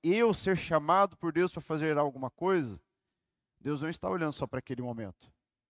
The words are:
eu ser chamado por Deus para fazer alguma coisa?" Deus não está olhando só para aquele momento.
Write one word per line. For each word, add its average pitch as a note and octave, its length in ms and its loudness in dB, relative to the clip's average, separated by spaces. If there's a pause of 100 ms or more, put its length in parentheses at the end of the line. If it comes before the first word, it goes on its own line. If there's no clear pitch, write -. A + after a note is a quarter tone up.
eu G#3+ 320 4
ser F#3+ 220 0
chamado E3+ 600 2
por E3 160 -4
Deus F3 200 0
para E3 80 -12
fazer D#3 360 -2
alguma C3 320 -2
coisa?" D3+ 540 -2 (800)
Deus C#3+ 200 -4
não D#3 80 -4
está - 220 -6
olhando D#3+ 220 -2
só - 120 -6
para B2+ 140 -6
aquele B2+ 240 -8
momento. A2+ 500 -10 (380)